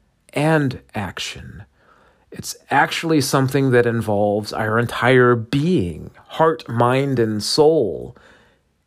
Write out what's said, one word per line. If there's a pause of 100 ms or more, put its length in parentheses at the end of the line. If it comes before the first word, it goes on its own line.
(340)
and (120)
action. (680)
It's (140)
actually
something
that
involves
our
entire
being, (160)
heart,
mind,
and
soul. (720)